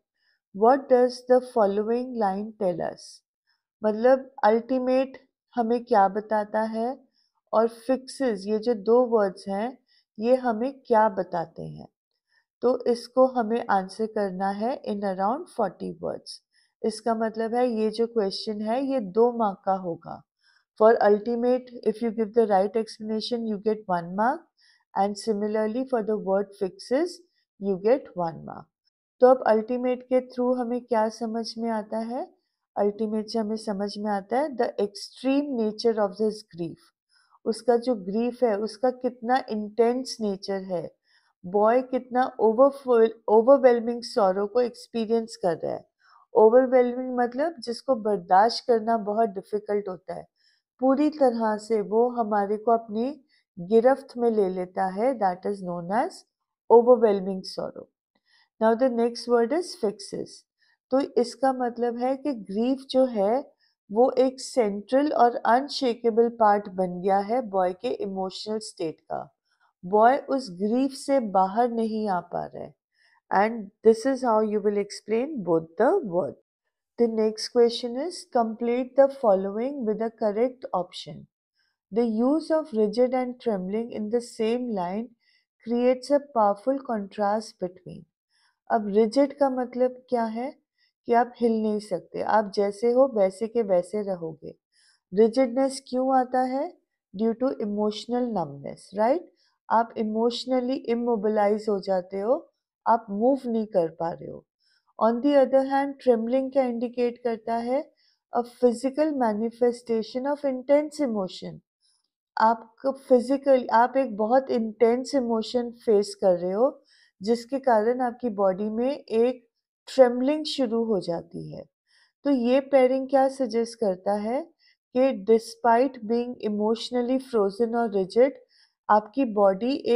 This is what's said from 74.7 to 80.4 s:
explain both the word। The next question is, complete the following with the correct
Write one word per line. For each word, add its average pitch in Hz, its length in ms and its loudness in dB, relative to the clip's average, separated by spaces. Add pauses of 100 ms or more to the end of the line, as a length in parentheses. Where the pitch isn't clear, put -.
explain 226 540 -4 (120)
both 165 200 2 (120)
the 247 100 4 (240)
word। 147 200 -2 (640)
The 233 100 4
next 220 400 -2
question 233 480 2 (100)
is, - 260 -12
complete 240 640 -2
the 269 120 6 (120)
following 220 640 0
with 214 120 -2
the 226 120 -4 (120)
correct 226 500 -2